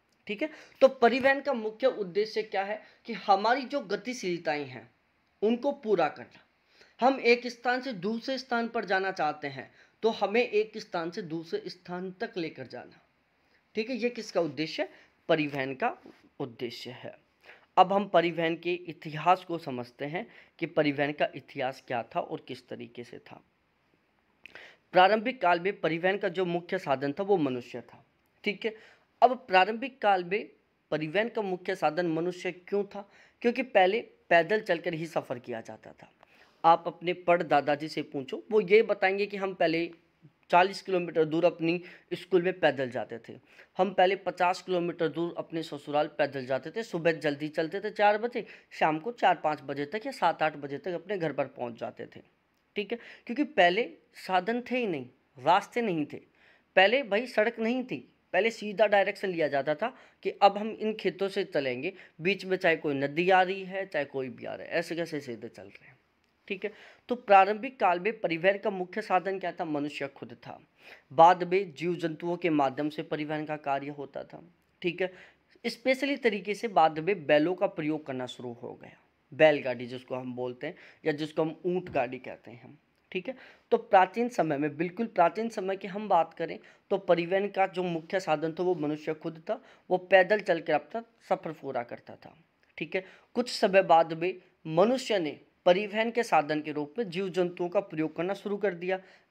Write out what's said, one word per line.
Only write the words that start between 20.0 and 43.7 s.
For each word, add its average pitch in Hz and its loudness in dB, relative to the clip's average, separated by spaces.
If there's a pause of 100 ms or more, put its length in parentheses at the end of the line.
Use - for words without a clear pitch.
हैं 175 -8 (340)
कि 165 -4
परिवहन 147 0
का 151 -2
इतिहास 135 -8
क्या 120 -2 (140)
था 170 -2
और 160 -8
किस - -14
तरीके 120 -14
से - -18
था। - -20 (1500)
प्रारंभिक 220 4
काल 175 4
में 202 -4
परिवहन 170 0
का 202 -4
जो 185 -2
मुख्य 175 -4
साधन 139 -2
था, 202 -6
वो 196 2
मनुष्य 127 -4
था, - -20 (400)
ठीक 208 -4
है। 220 -4 (460)
अब 247 6 (120)
प्रारंभिक 220 2
काल 196 2
में 202 -4 (420)
परिवहन 156 0
का 226 -4
मुख्य 185 -4
साधन 165 0
मनुष्य 175 -2
क्यों 196 -4
था, 202 -14 (320)
क्योंकि 240 2
पहले 202 4 (280)
पैदल 170 4
चलकर 175 -2
ही 160 -6
सफ़र 139 -6
किया 117 -8
जाता - -18
था। - -20 (520)
आप 170 8
अपने 170 -4
पड़दादा 156 4
जी 147 -4
से 156 -6
पूछो, 151 -8
वो 214 4
ये 202 8
बताएंगे 202 0
कि 202 -8
हम 190 -4
पहले 170 0 (640)
चालीस 185 4
किलोमीटर 175 0
दूर 160 2
अपनी 165 0 (320)
स्कूल 180 2
में 180 -2
पैदल 135 2
जाते 117 -8
थे, - -18 (440)